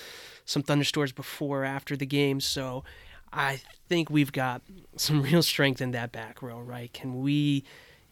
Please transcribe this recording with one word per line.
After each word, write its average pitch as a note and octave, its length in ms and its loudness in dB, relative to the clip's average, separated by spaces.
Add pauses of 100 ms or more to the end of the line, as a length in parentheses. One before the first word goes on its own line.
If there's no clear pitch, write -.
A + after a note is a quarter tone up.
(440)
some C#3+ 200 -2
thunderstorms C#3+ 500 2
before C#3 500 -4
or - 20 0
after C#3 300 -4
the C#3 100 -4
game. C#3 340 2
So C3 440 -4 (500)
I C3+ 260 0 (300)
think E3+ 200 2
we've D3 220 4
got B2+ 300 -2 (340)
some D3+ 260 2
real D#3 220 6
strength C#3 380 2
in B2+ 100 -2
that A#2 200 -6
back A2 300 -12
row, A#2+ 180 -12
right? A#2+ 340 -12
Can B2+ 260 -8
we C#3+ 460 2 (460)